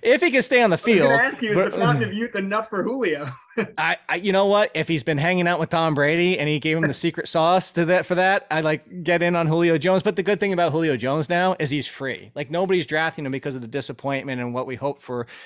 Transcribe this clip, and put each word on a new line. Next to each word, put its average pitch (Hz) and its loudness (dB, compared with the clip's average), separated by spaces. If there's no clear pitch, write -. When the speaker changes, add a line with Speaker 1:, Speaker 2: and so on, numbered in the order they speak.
Speaker 1:
if 247 4
he 339 2
could 262 4
stay 247 2
on 214 4
the 170 4
Speaker 2:
I - -4
was - -18
gonna 226 4
Speaker 1:
field. 139 4
Speaker 2:
ask 254 -2
you, 214 -4
is - 2
Speaker 1:
But 196 2
Speaker 2:
the - -6
fountain - 2
of 196 -4
youth 226 -6
enough 208 -4
for 190 -4
Julio? 165 -4
<laughs> - -4
Speaker 1:
I, 165 0
I, 156 0
you 190 -2
know 196 4
what? 202 4
If 156 -2
he's 156 0
been 156 0
hanging 175 2
out 175 0
with 165 -2
Tom 160 2
Brady 170 2
and 147 0
he 151 0
gave 156 0
him 160 0
the 139 -2
secret 165 -4
sauce 170 2
to 170 0
that, 175 2
for 180 -2
that, 190 2
I, 156 0
like, 156 -4
get 170 2
in 175 2
on 165 2
Julio 165 2
Jones. 185 2
But 202 0
the 190 -2
good 196 0
thing 202 0
about 170 2
Julio 156 0
Jones 135 -2
now 180 2
is 151 -2
he's 143 -2
free. 123 -10
Like, 139 -10
nobody's 180 0
drafting 156 -4
him 135 -6
because 139 -6
of 131 -8
the 117 -12
disappointment 135 -6
and 120 -6
what 127 -6
we 131 -10
hope 135 -6
for 120 -8